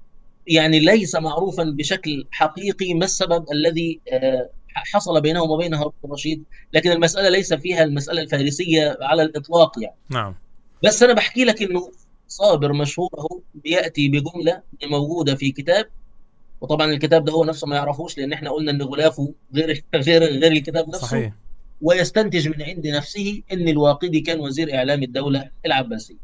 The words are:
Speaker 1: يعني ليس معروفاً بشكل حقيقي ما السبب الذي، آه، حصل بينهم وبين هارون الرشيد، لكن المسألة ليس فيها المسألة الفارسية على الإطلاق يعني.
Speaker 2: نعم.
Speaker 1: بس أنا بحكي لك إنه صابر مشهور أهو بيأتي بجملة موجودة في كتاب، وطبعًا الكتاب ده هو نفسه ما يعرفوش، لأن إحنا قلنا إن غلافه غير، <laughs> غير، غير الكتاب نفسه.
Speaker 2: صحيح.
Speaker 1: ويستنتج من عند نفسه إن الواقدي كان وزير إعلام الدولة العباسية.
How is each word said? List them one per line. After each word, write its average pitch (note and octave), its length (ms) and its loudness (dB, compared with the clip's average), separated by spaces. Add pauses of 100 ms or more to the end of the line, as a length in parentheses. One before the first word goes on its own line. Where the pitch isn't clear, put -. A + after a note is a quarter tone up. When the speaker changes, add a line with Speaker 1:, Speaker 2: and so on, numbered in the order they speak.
(480)
Speaker 1:
يعني D#3+ 320 4
ليس F3+ 360 4
معروفاً E3 480 -2
بشكل D3+ 680 -4
حقيقي F3+ 640 -2
ما E3+ 120 0
السبب E3+ 460 -2
الذي، D#3+ 480 -2 (120)
آه، C3 380 0 (240)
حصل D#3+ 480 -2
بينهم D#3+ 300 0
وبين E3 220 -2
هارون D3+ 200 -4 (120)
الرشيد، D3+ 380 -8 (300)
لكن E3 180 4
المسألة E3+ 380 2
ليس F#3 240 0
فيها E3 300 0
المسألة D3+ 380 -2
الفارسية D3+ 800 0
على D#3 220 2
الإطلاق D#3 580 2
يعني. G#2 140 -10 (140)
Speaker 2:
نعم. G#2+ 260 -4 (480)
Speaker 1:
بس G#3+ 200 4
أنا B3 100 8
بحكي A#3+ 320 0
لك A3 160 0
إنه F3+ 300 -4 (360)
صابر D3+ 460 4
مشهور D3 440 -2
أهو D#3+ 220 -8 (160)
بيأتي D#3 520 0
بجملة D#3+ 540 0 (300)
موجودة D3 440 0
في C#3 160 -2
كتاب، F3 340 0 (760)
وطبعًا D#3 300 0
الكتاب D3 340 4
ده D3+ 80 0
هو D#3+ 120 4
نفسه D#3 220 -4
ما C#3+ 80 -2
يعرفوش، C#3+ 420 -4
لأن C#3+ 160 -6
إحنا C#3+ 160 -8
قلنا D3+ 220 -2
إن C#3+ 100 -2
غلافه C#3+ 520 0 (220)
غير، D#3 340 0
<laughs> C#3+ 180 0
غير، E3 160 8
غير D#3 280 4
الكتاب D#3 380 0
نفسه. D3 180 -6
Speaker 2:
صحيح. A2 260 -4 (480)
Speaker 1:
ويستنتج F3+ 680 2
من D3+ 140 -6
عند D#3 260 -8
نفسه G3 540 -4 (100)
إن F3 160 -2
الواقدي D3+ 520 2
كان E3 200 -2
وزير C#3+ 360 -4
إعلام C3+ 280 0
الدولة C3+ 460 -2 (160)
العباسية. B2+ 580 -4